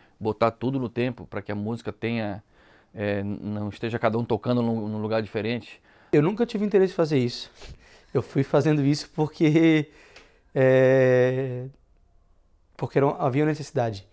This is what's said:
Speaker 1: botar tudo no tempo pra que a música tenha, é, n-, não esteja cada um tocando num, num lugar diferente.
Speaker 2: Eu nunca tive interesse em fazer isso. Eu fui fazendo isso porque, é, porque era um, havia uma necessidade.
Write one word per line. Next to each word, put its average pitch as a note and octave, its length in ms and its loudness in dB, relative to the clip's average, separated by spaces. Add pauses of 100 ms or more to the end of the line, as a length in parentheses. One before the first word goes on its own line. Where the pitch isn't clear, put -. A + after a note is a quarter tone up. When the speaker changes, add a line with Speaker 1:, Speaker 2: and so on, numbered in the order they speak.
(180)
Speaker 1:
botar A2 320 0
tudo C3 300 -4
no A#2+ 80 -4
tempo B2 380 -6
pra G2+ 160 -10
que - 100 -10
a - 20 -6
música G#2 380 -6
tenha, A2 500 -6 (520)
é, G2+ 260 -2
n-, G2+ 220 -6
não G#2 260 -6
esteja A2+ 300 -6
cada A2+ 180 2
um A#2+ 80 -2
tocando A#2+ 380 0
num, A2+ 260 -2
num G#2+ 140 -6
lugar A2 200 -2
diferente. G#2+ 600 -6 (280)
Speaker 2:
Eu D3 120 4
nunca G#3 240 0
tive G#3+ 180 -4
interesse F#3+ 300 2
em - 20 -18
fazer D#3 220 0
isso. A#2+ 320 -4 (640)
Eu B2+ 80 0
fui - 200 -2
fazendo D3+ 400 2
isso C#3+ 320 0
porque, D#3 760 2 (640)
é, B2+ 1120 4 (1080)
porque - 240 -4
era C#3 80 4
um, D#3 140 0
havia C#3+ 220 0
uma D3+ 80 2
necessidade. B2 640 -4